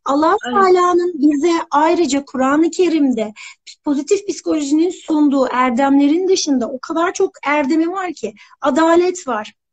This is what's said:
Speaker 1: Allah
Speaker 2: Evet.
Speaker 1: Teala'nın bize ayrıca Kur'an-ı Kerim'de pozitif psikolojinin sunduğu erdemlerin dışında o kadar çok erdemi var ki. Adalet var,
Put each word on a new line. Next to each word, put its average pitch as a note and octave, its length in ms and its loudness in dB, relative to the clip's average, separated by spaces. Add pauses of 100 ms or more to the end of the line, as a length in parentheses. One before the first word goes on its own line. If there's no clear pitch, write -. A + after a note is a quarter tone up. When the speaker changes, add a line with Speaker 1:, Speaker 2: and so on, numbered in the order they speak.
Speaker 1:
Allah D#4+ 400 2
Speaker 2:
Evet. B3 100 -4
Speaker 1:
Teala'nın F4+ 600 2
bize D4 380 2 (180)
ayrıca D4 540 0
Kur'an-ı C#4+ 460 0
Kerim'de C#4 640 0 (500)
pozitif D4 440 -2
psikolojinin D#4 640 -2
sunduğu D4 600 0
erdemlerin C#4 760 2
dışında C4+ 420 0
o B3+ 120 -10
kadar E4+ 320 -4
çok F#4+ 180 -2 (140)
erdemi D4+ 460 0
var F#4 220 -8
ki. G#3 200 -12 (280)
Adalet E4 640 2
var, G#3+ 260 -6 (200)